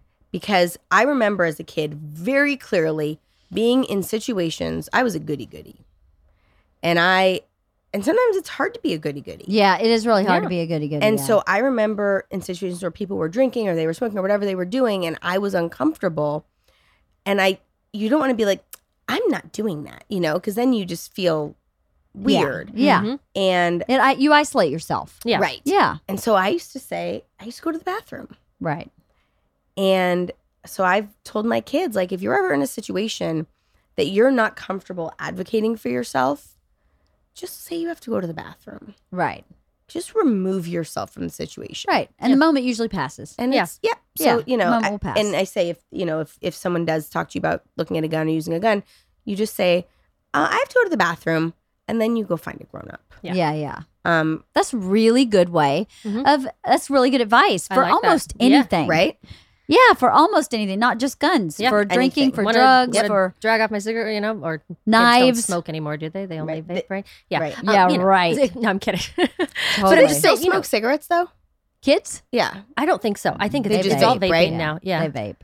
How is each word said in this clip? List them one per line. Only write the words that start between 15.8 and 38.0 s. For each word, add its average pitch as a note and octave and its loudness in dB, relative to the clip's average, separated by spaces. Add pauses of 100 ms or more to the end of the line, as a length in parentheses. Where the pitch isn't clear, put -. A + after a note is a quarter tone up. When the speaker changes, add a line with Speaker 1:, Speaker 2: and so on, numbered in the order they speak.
Speaker 1:
And G3+ 0
I, F#3+ 2 (320)
you G#3+ -4
don't D4 4
wanna C4 0
be A3 -2
like, G3 0 (460)
"I'm D4+ -2
not G#3 -2
doing F3+ -6
that," - -20
you G3 -4
know, D#3+ 0
'cause G3 -6
then B3 2
you G3+ 0
just E3+ -10
feel D#3+ -2 (600)
Speaker 2:
Yeah. G2 -12 (200)
Speaker 1:
weird. B2 -6
Speaker 2:
Yeah. A#3+ 4
Speaker 3:
Mm-hmm. A3 -4 (200)
Speaker 1:
And F3+ 0
Speaker 2:
It, C4 2
I, C4+ 4
you C#4 2
isolate C#4+ 2
yourself. - -6
Speaker 3:
Yeah. A3 0
Speaker 1:
Right. D#3 -2
Speaker 2:
Yeah. D#4+ 2 (100)
Speaker 1:
And G3 -6
so A3 2
I F#3+ 2
used - -4
to C4+ -14
say, F3 -8 (160)
I - -18
used A#3+ -14
to - -16
go E4 -4
to D#4+ -6
the E4 -16
bathroom. - -10 (240)
Speaker 2:
Right. E3 -8 (840)
Speaker 1:
And F3+ 0 (340)
so - -6
I've G3+ 2 (160)
told G#3+ -6
my A#3 0
kids, D4 -4
like, F#3 -2
if F#3 -6
you're G#3 0
ever F#4 0
in C#4+ 0
a C4+ -2
situation F3+ -6 (480)
that F#3 0
you're G#3 4
not A3+ 0
comfortable F#3 -10
advocating G3+ -4
for - -10
yourself, B3+ -4 (760)
just - -16
say E4+ -10
you E4 -6
have E4 -10